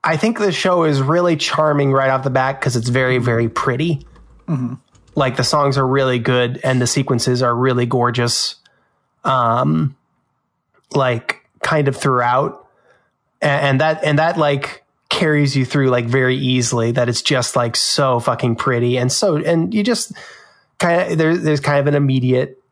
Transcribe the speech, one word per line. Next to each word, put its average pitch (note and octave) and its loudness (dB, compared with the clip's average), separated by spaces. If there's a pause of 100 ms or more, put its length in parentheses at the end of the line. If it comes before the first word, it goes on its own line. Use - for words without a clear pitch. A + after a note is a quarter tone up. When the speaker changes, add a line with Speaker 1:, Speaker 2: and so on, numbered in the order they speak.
Speaker 1:
I E3 0
think A3+ 0
the G#3 0
show F3+ 2
is C#3+ 2
really E3 2
charming C#3+ 0
right C3+ 2
off C3 0
the C#3 -2
bat C3 0
'cause B2 -2
it's A#2 -2
very, B2+ 2
very A#2 0
pretty. C#3+ -2 (420)
Speaker 2:
Mm-hmm. B2+ -4 (400)
Speaker 1:
Like, C3 0
the - -2
songs C#3 0
are C3 0
really C3 0
good B2 0
and C3 0
the A#2+ 0
sequences B2+ 0
are A#2+ 0
really B2 0
gorgeous. A#2+ -2 (680)
Um, C3+ 0 (960)
like, B2+ -2 (220)
kind D3 0
of C3 -2
throughout. B2+ 0 (760)
A-, - -4
and C#3 2
that, D#3 0
and D3+ 2
that, E3+ 0
like, D3 -2 (260)
carries D3 2
you C3+ 2
through, C3+ 0
like, B2 0
very B2+ 2
easily, B2 0
that A#2+ 0
it's A#2 -2
just, B2+ -2
like, A#2+ 0
so C3 0
fucking A#2 -2
pretty A#2+ 0
and B2 0
so, E3 0
and E3+ 0
you G#3 0
just A3+ -2 (680)
kinda, E3+ 0
there, D#3+ 2
there's D3 0
kind C#3+ 2
of C#3 0
an D3 2
immediately C3 0 (160)